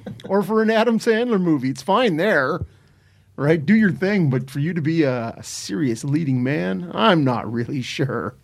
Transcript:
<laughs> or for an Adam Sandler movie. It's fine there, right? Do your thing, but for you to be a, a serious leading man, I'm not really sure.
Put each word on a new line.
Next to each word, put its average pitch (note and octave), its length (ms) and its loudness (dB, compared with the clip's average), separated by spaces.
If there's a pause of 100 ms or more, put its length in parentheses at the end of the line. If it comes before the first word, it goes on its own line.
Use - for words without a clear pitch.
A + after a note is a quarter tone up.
<laughs> - 200 -16
or G3 160 2
for A3 180 2
an A3 80 2
Adam A3 300 2
Sandler A3+ 400 0
movie. D3 300 2
It's - 120 -8
fine G3 360 2
there, E3 420 2 (720)
right? D3 300 2
Do G3+ 100 4
your A3 160 6
thing, F#3 400 2
but C3 200 -2
for C#3+ 100 -6
you E3 140 -2
to E3+ 60 -2
be D#3+ 220 0
a, B2 340 0
a - 60 -18
serious C#3+ 640 -6
leading C#3 400 0
man, F3+ 500 -2
I'm F#3+ 300 4
not A#2 260 -2
really A#2 320 -4
sure. A#2 600 -4